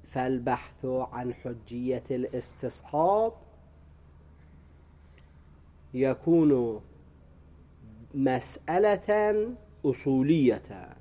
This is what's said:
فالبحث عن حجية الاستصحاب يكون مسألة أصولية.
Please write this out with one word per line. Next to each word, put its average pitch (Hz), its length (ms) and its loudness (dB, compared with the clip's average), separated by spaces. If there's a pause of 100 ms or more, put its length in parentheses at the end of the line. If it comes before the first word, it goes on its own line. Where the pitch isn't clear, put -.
فالبحث 127 800 -4
عن 123 480 -4
حجية 120 800 -6
الاستصحاب 147 1200 -2 (2500)
يكون 131 880 2 (1300)
مسألة 208 1400 0 (300)
أصولية. 131 1040 0 (120)